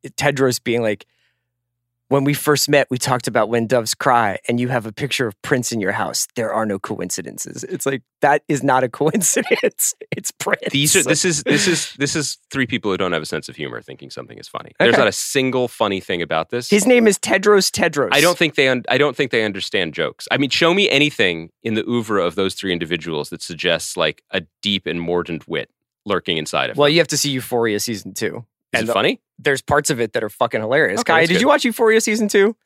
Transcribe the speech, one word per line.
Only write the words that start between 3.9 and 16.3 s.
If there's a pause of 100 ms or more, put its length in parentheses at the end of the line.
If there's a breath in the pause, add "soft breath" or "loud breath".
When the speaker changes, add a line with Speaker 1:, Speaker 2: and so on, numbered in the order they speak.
Speaker 1:
cry, (100)
and
you
have
a
picture
of
Prince
in
your
house. (100)
There
are
no
coincidences."
It's
like, (180)
that
is
not
a
<laughs>
coincidence. (160)
It's
Prince. (120)
Speaker 2:
These
are,
this
is,
this
is,
this
is (120)
three
people
who
don't
have
a
sense
of
humor
thinking
something
is
funny.
There's
Speaker 1:
Okay.
Speaker 2:
not
a
single
funny
thing
about